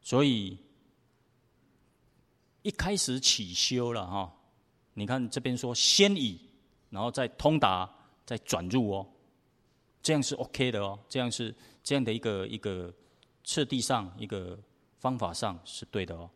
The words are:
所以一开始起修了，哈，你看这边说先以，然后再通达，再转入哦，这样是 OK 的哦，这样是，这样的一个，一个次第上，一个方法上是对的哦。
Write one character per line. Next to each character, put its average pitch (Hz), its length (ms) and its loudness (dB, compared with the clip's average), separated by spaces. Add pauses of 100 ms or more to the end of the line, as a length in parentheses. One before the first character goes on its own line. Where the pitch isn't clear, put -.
所 135 200 4
以 104 340 0 (2000)
一 214 100 -2
开 196 240 -2
始 131 240 0
起 92 340 2
修 120 380 0
了， 110 120 -4
哈， 92 300 -4 (600)
你 104 120 -4
看 123 240 -2
这 - 100 -2
边 123 160 -2
说 120 160 -4
先 196 440 6
以， 113 240 -2 (500)
然 120 100 -8
后 120 80 0
再 127 200 -2
通 151 280 4
达， 92 320 4 (380)
再 120 120 -6
转 - 300 -2
入 113 220 2
哦， 98 160 -4 (960)
这 160 100 2
样 151 80 4
是 139 140 -2
OK 127 380 -2
的 107 100 -2
哦， 98 160 -6 (100)
这 131 120 -2
样 123 100 0
是， 113 240 -4 (300)
这 143 100 0
样 135 80 4
的 113 100 0
一 113 60 0
个， 101 300 0
一 110 100 -8
个 90 340 -4 (520)
次 - 200 0
第 127 160 -2
上， 110 380 0
一 110 80 -8
个 92 320 -8 (400)
方 127 180 -2
法 104 160 -2
上 90 320 -4
是 - 220 -14
对 98 180 -2
的 85 120 -8
哦。 85 200 -14